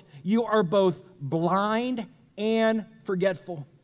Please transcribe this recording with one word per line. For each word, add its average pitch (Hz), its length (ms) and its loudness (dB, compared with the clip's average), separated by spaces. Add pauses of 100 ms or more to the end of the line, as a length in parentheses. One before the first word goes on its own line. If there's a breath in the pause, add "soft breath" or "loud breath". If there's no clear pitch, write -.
(220 loud breath)
you 220 220 2
are 214 180 2
both 185 420 2 (160)
blind 202 840 -2 (320)
and 220 480 0 (180)
forgetful, 180 640 -4 (160)